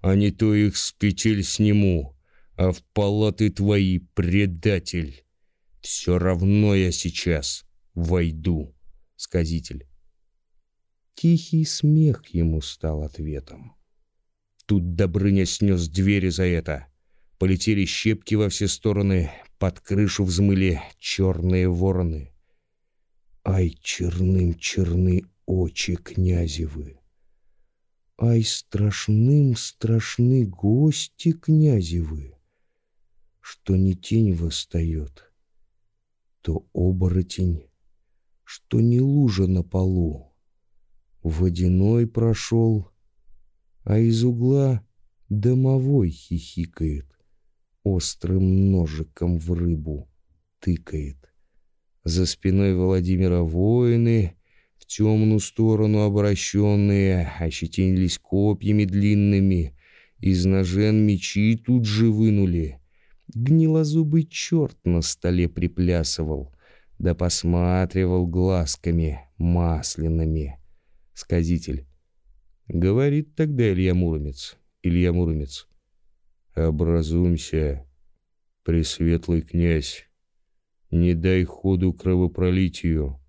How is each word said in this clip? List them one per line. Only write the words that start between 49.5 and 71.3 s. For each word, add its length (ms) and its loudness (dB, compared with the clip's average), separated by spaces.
рыбу 560 -4
тыкает. 560 -6
За 220 0
спиной 480 0
Владимира 680 2
воины, 960 2
в 80 -20
тёмную 540 2
сторону 600 2
обращённые, 1400 2
ощетинились 800 -2
копьями 640 0
длинными, 920 2
из 280 2
ножен 580 2
мечи 520 0
тут 280 0
же 260 2
вынули. 720 0
Гнилозубый 920 2
чёрт 600 -4
на 180 0
столе 460 -2
приплясывал, 1080 -2
да 160 0
посматривал 1120 0
глазками 920 -2
масляными. 1200 -2
Сказитель. 720 -4